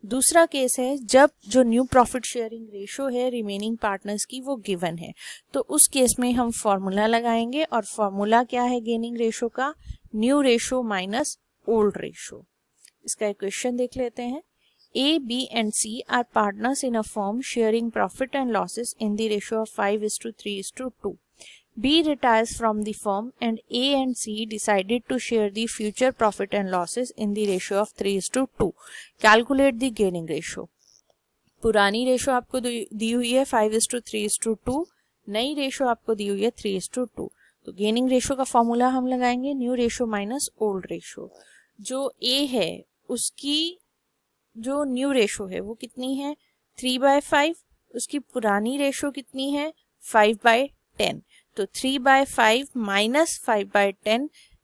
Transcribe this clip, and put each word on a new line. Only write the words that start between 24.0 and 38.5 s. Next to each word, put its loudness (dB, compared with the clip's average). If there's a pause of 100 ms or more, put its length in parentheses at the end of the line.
C -6
decided 0
to 0
share 0
the -2
future 0
profit 0
and -2
losses -2
in -2
the 0
ratio 0
of -4
three 0
is -4
to 2 (160)
two। 0 (520)
Calculate 6
the 0 (100)
gaining 0
ratio। -6 (960)
पुरानी 4
रेशियो 2
आपको -2
दी, -4
दी -2
हुई 0
है 4
five 2
is 0
to -4
three -4
is -2
to 0 (120)
two, -2 (440)
नई -2
रेशियो -2
आपको -2
दी -6
हुई -2
है 2
three -6
is -10
to -2 (120)
two। -8 (380)
तो -14
gaining 2
ratio 2
का -2
formula 2